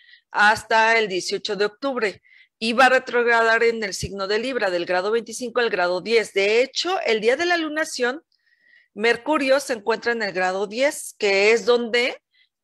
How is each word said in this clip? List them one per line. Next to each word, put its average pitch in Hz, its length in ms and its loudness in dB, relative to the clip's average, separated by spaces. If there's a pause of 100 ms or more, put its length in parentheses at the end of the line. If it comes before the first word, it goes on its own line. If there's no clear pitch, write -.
(300)
hasta 220 680 2
el 220 100 0
dieciocho 190 480 -4
de 202 80 0
octubre 220 580 -4 (360)
y 226 160 -2
va 262 120 6
a - 40 6
retrogradar 233 760 2
en 226 180 0
el 190 120 -6
signo 190 340 -8
de 214 100 0
Libra, 233 320 -4
del 175 140 -2
grado 180 260 -2
veinticinco 226 500 -4
al 233 100 0
grado 180 300 0
diez. 214 320 0
De 208 300 2
hecho, 339 440 -4
el 220 140 0
día 233 160 2
de 339 100 -2
la 349 100 0
lunación, 311 680 -4 (680)
Mercurio 262 680 0
se 277 140 -6
encuentra 226 400 -2
en 233 100 -4
el 196 100 -4
grado 185 340 -2
diez, 254 520 -4
que 202 340 4
es 220 120 2
donde, 240 580 0 (420)